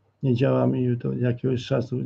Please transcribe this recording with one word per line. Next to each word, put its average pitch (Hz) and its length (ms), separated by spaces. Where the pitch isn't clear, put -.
Nie 131 120
działa 127 320
mi 127 320
to 131 140
jakiegoś 123 540
czasu. 127 400